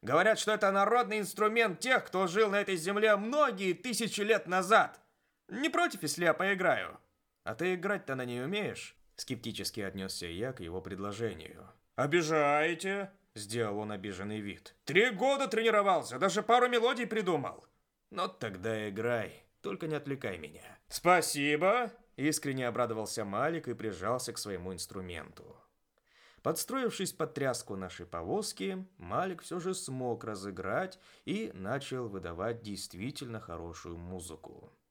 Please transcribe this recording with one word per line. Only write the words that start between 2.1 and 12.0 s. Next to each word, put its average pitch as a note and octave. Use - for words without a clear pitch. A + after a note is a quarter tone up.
жил G3+
на G3+
этой F#3+
земле G3+
многие G#3+
тысячи G#3
лет G3+
назад! F#3
Не C4+
против, E4+
если E3
я D#3+
поиграю?» E3+
«А G#2+
ты F3+
играть-то F3+
на B2+
ней B2
умеешь?» E3+
Скептически A2
отнёсся F#2+
я G2+
к B2+
его F2+
предложению. F#2+
«Обижаете?» — D#3+